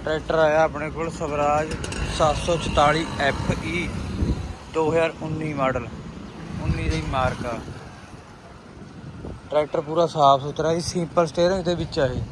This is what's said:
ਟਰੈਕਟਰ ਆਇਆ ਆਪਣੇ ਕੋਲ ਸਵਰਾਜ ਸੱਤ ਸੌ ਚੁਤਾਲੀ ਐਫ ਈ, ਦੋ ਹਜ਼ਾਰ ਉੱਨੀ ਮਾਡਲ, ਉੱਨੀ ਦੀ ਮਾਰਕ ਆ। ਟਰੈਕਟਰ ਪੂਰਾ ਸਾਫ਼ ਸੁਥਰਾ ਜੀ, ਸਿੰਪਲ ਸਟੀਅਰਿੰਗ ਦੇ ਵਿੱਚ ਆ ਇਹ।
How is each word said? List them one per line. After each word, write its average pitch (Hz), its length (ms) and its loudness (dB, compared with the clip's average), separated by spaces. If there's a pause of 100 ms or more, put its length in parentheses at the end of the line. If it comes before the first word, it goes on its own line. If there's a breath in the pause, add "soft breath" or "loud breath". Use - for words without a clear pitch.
ਟਰੈਕਟਰ 156 360 0
ਆਇਆ 156 240 6
ਆਪਣੇ 147 280 -2
ਕੋਲ 160 200 -4
ਸਵਰਾਜ 147 600 0 (460)
ਸੱਤ 151 200 4
ਸੌ 175 200 0
ਚੁਤਾਲੀ 151 480 4 (140)
ਐਫ 143 320 0 (140)
ਈ, 165 220 -2 (880)
ਦੋ 160 180 2
ਹਜ਼ਾਰ 165 300 4
ਉੱਨੀ 156 320 -4
ਮਾਡਲ, 131 340 0 (760)
ਉੱਨੀ 160 260 0
ਦੀ 160 120 0 (100)
ਮਾਰਕ 127 340 0
ਆ। 117 120 -4 (1900)
ਟਰੈਕਟਰ 151 300 2
ਪੂਰਾ 160 260 2
ਸਾਫ਼ 139 360 6
ਸੁਥਰਾ 151 300 0
ਜੀ, 170 100 0
ਸਿੰਪਲ 170 440 0
ਸਟੀਅਰਿੰਗ 180 360 2
ਦੇ 175 120 0
ਵਿੱਚ 165 240 -2
ਆ 139 60 4
ਇਹ। 123 160 0 (100)